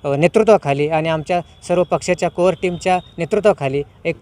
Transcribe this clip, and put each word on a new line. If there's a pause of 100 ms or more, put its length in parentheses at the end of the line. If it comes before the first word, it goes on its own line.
अ,
नेतृत्वाखाली
आणि
आमच्या (280)
सर्व
पक्षाच्या
कोअर
टीमच्या (200)
नेतृत्वाखाली (220)
एक